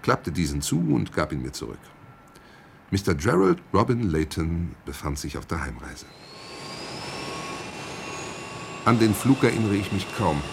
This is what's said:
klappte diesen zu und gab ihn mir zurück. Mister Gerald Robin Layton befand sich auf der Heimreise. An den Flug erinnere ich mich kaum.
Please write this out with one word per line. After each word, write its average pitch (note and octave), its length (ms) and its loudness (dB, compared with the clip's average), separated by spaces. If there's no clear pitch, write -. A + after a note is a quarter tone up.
klappte - 320 2
diesen C#2+ 300 0
zu C#3 160 2
und C#2 340 2
gab D#2 200 0
ihn C2+ 100 -4
mir C2 100 -6
zurück. - 280 -10
Mister G2 240 2
Gerald A2+ 440 4
Robin A#2 360 4
Layton D#2+ 640 0
befand C#2+ 320 -6
sich - 180 -8
auf - 80 -8
der D#2+ 160 -4
Heimreise. - 460 -10
An A2+ 120 6
den A2 140 6
Flug B2+ 320 4
erinnere A2 300 4
ich G2 180 0
mich F#2+ 140 -2
kaum. D#2 240 2